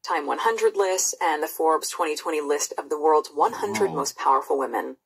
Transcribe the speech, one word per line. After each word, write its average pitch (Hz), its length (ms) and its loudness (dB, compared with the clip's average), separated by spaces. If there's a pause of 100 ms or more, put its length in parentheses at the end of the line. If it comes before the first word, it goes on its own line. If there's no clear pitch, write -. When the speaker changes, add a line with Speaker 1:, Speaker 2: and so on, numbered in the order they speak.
Speaker 1:
Time 165 240 -2
one 294 140 -2
hundred 440 380 2
list 185 440 2
and 156 220 0
the 156 60 -2
Forbes 160 400 0
twenty 156 260 -2
twenty 156 240 -4
list 143 380 -2
of 143 120 -8
the 151 100 -2
world's 151 340 4
one 151 180 2
hundred 202 380 0
Speaker 2:
Wow. 165 60 -6
Speaker 1:
most 139 220 -4
powerful 139 400 2
women. 127 380 -4 (100)